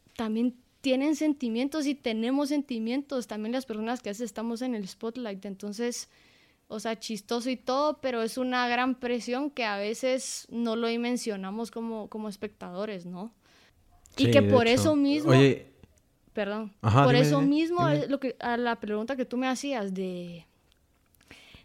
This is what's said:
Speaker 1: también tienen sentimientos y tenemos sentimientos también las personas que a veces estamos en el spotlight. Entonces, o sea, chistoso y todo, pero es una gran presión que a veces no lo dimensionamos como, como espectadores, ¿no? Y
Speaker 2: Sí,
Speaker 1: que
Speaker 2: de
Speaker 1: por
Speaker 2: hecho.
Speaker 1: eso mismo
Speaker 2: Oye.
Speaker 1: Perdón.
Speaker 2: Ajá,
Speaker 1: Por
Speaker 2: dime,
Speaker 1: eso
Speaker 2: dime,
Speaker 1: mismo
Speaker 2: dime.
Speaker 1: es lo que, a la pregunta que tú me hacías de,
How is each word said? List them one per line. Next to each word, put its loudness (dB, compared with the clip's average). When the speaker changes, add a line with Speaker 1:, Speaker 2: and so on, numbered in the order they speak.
Speaker 1:
también 0
tienen 2
sentimientos 0
y 0
tenemos 0
sentimientos -2
también -6
las -2
personas -6
que -6
a -6
veces -6
estamos -6
en -4
el -6
spotlight. -8
Entonces, -6
o -10
sea, -6
chistoso -6
y -2
todo, 0
pero -2
es -4
una 0
gran 2
presión -4
que -6
a -2
veces -4
no -2
lo 0
dimensionamos -4
como, -8
como -8
espectadores, -10
¿no? -10
Y 4
Speaker 2:
Sí, 6
Speaker 1:
que 8
Speaker 2:
de 4
Speaker 1:
por 6
Speaker 2:
hecho. 6
Speaker 1:
eso 4
mismo 2
Speaker 2:
Oye. 6
Speaker 1:
Perdón. -4
Speaker 2:
Ajá, 6
Speaker 1:
Por 8
Speaker 2:
dime, 8
Speaker 1:
eso 4
Speaker 2:
dime, 4
Speaker 1:
mismo 2
Speaker 2:
dime. 2
Speaker 1:
es -6
lo 0
que, -4
a -2
la -2
pregunta -4
que -2
tú -6
me 0
hacías -2
de, -8